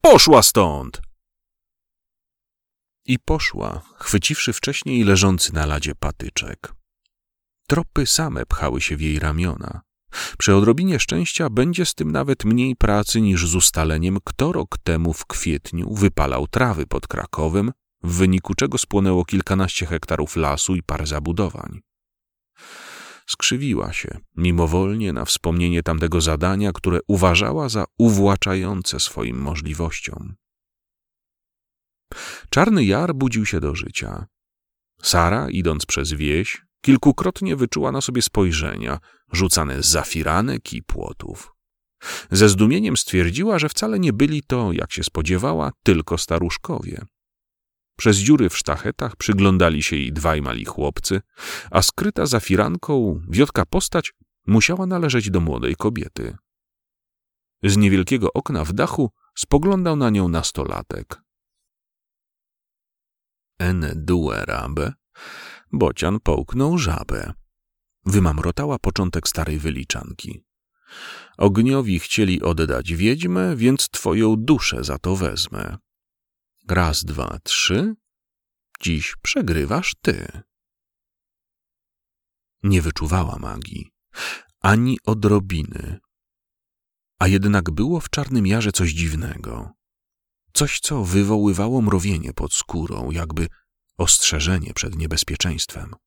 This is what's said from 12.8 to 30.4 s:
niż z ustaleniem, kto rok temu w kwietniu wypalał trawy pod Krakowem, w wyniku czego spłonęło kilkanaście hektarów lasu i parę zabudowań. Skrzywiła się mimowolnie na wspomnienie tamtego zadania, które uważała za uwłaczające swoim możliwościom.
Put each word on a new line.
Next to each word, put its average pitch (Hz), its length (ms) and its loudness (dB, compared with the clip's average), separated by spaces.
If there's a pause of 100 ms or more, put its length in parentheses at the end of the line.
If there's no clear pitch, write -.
niż 95 260 2
z 82 80 -2
ustaleniem, 85 680 0
kto - 280 -2
rok - 260 -4
temu 82 340 0
w - 140 -8
kwietniu - 680 -4
wypalał 76 520 2
trawy 107 400 0
pod - 200 -4
Krakowem, 92 680 -2 (300)
w 87 120 -2
wyniku 92 400 2
czego - 240 -2
spłonęło 95 460 2
kilkanaście 95 600 -2
hektarów 78 500 -4
lasu 78 400 0
i 85 60 -2
parę 76 240 -4
zabudowań. 82 720 -4 (1500)
Skrzywiła 117 680 -2
się - 260 -10 (180)
mimowolnie 90 760 0
na 58 120 -4
wspomnienie 85 580 0
tamtego 82 380 0
zadania, 90 520 0
które 87 360 -2
uważała 101 600 2
za 110 160 -2 (140)
uwłaczające 98 1000 2
swoim 60 380 -4
możliwościom. 76 960 -6 (2250)